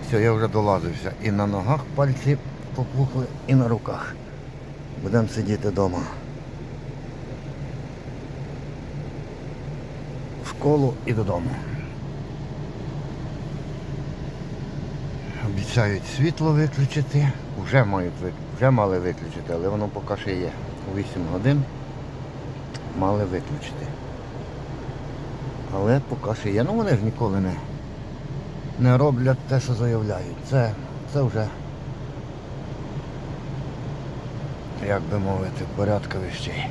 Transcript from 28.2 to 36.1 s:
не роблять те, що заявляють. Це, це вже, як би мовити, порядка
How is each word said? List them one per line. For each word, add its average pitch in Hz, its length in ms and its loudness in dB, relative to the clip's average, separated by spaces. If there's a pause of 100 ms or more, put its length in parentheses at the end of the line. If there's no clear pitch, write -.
не 123 180 8
роблять 131 420 6
те, 131 200 2
що 127 140 0
заявляють. 107 640 2 (120)
Це, 120 240 6 (400)
це 143 80 4
вже, 107 260 2 (3500)
як 101 180 2
би 92 160 0
мовити, 95 460 0 (100)
порядка 101 440 2